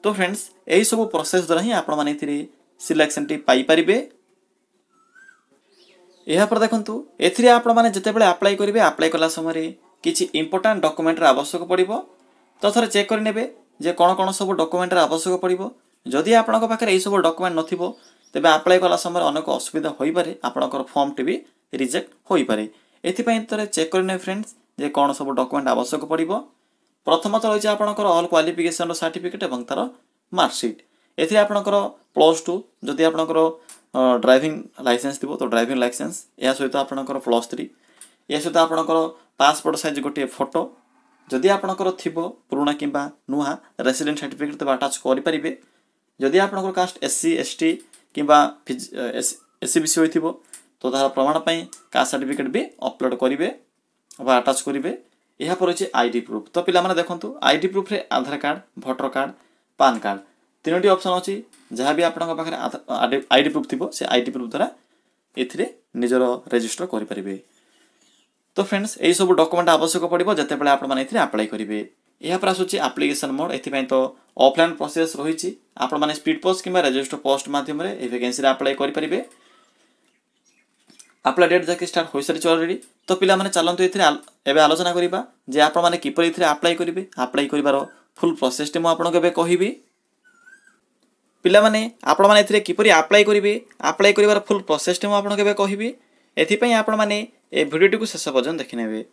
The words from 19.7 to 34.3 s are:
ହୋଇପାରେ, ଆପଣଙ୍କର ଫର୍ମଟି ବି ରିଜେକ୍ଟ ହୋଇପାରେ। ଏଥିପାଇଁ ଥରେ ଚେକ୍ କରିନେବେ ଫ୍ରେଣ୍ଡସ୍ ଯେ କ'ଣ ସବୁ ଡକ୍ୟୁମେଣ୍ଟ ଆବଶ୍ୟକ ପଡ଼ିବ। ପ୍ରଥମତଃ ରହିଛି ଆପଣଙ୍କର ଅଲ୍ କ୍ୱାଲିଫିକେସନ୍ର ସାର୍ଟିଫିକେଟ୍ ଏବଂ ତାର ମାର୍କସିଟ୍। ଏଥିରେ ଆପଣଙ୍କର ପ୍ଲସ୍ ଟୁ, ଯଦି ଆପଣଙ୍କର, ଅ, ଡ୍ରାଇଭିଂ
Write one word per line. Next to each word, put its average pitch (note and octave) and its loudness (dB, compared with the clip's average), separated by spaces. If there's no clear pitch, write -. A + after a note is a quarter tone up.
ହୋଇପାରେ, D#3+ -2
ଆପଣଙ୍କର C3+ -4
ଫର୍ମଟି C#3+ -2
ବି E3 -2
ରିଜେକ୍ଟ B2+ -4
ହୋଇପାରେ। A2+ 0
ଏଥିପାଇଁ A3 -2
ଥରେ G#3+ -4
ଚେକ୍ D#3+ -4
କରିନେବେ F#3 -2
ଫ୍ରେଣ୍ଡସ୍ F#3+ -8
ଯେ C#3+ -4
କ'ଣ C#3+ 0
ସବୁ C#3 -6
ଡକ୍ୟୁମେଣ୍ଟ C3 -2
ଆବଶ୍ୟକ B2 -2
ପଡ଼ିବ। D#3+ -2
ପ୍ରଥମତଃ G#3 0
ରହିଛି G#3+ 0
ଆପଣଙ୍କର G#3 -2
ଅଲ୍ F3 4
କ୍ୱାଲିଫିକେସନ୍ର E3 0
ସାର୍ଟିଫିକେଟ୍ E3 -6
ଏବଂ B2+ -6
ତାର C#3 -4
ମାର୍କସିଟ୍। F3 -2
ଏଥିରେ F3 2
ଆପଣଙ୍କର G3+ 0
ପ୍ଲସ୍ D#3+ 4
ଟୁ, F3 -2
ଯଦି C#3+ -2
ଆପଣଙ୍କର, D#3+ 0
ଅ, C3+ 0
ଡ୍ରାଇଭିଂ C3+ 4